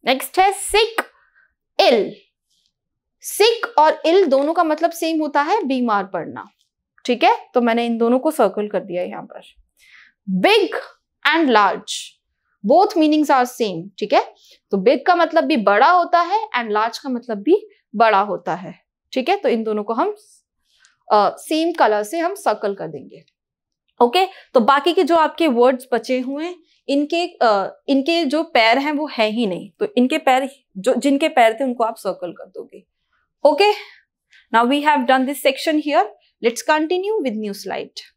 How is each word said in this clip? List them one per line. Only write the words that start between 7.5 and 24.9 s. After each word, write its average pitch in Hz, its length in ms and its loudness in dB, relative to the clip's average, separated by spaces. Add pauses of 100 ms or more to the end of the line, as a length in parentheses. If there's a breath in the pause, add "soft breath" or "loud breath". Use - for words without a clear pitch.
तो 254 60 2
मैंने 233 260 0
इन 233 120 -4
दोनों 233 200 2
को 311 120 0
सर्कल 208 380 -2
कर 196 120 -4
दिया 180 220 -8
यहाँ 185 200 -10
पर। - 200 -20 (880 soft breath)
बिग 349 400 2 (680)
and 320 120 2
large, 202 460 2 (760)
both 381 260 4
meanings 302 340 2
are 254 200 2
same, 185 320 -6 (160)
ठीक 208 140 -4
है, - 220 0 (360 soft breath)
तो 208 60 0
बिग 202 300 2
का 359 80 4
मतलब 330 300 2
भी 285 120 0
बड़ा 214 340 4
होता 349 300 2
है 403 280 -2 (100)
and 233 120 -6
लार्ज 220 280 -2
का 294 100 -12
मतलब 240 300 -8
भी 311 300 0 (260 soft breath)
बड़ा 214 260 4
होता 196 340 -4
है, 175 200 -12 (380)
ठीक 254 160 -2
है, 381 80 2
तो 392 120 -2
इन 226 140 0
दोनों 214 220 -4
को 214 80 -6
हम, 349 240 -4 (960)
अ, 269 240 2
सेम 330 360 -2
कलर 214 300 2
से 208 160 -6
हम 339 160 -4
सर्कल 214 400 -4
कर 175 140 -12
देंगे। - 360 -18 (800)
ओके, 294 240 2
तो - 340 -2
बाकी 285 320 2